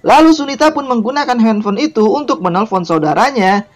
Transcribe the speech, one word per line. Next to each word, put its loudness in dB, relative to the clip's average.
Lalu 6
Sunita -2
pun -4
menggunakan -2
handphone 0
itu 0
untuk -2
menelpon -2
saudaranya 0